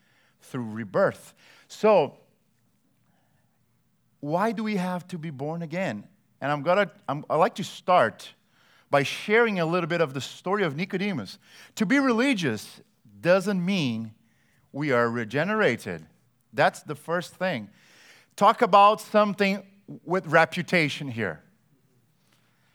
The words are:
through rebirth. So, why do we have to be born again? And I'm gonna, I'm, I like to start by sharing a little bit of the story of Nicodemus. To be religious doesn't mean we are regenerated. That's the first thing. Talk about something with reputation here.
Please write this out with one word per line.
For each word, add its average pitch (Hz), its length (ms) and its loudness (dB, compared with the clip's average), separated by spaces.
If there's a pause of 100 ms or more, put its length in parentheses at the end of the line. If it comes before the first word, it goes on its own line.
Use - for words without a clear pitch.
(420)
through 123 240 -10
rebirth. 113 680 -2 (340)
So, 185 500 2 (2000)
why 175 320 -2
do 220 120 -6
we 214 120 -4
have 180 320 -6
to 185 100 -10
be 160 140 -10
born 147 300 -8
again? 156 460 -6 (320)
And 139 120 -4
I'm 147 100 -4
gonna, 180 300 0 (180)
I'm, 143 200 -6
I 135 60 0
like 170 200 2
to 185 80 -8
start - 680 0 (560)
by 143 140 4
sharing 214 560 0
a 165 60 0
little 165 220 -2
bit 165 140 0
of 143 120 -2
the 139 80 -6
story 196 420 -4
of 143 120 -2
Nicodemus. 165 640 -6 (360)
To 214 100 -2
be 254 140 2
religious 226 800 0 (380)
doesn't 185 460 2
mean 120 480 -2 (580)
we 139 220 -4
are 120 160 4
regenerated. 120 960 -2 (480)
That's 156 300 0
the 151 120 -10
first 170 400 -8
thing. 139 340 -6 (680)
Talk 214 240 4
about 202 400 6
something 202 640 0 (420)
with 180 220 -2
reputation 160 800 2
here. 104 320 -6 (1300)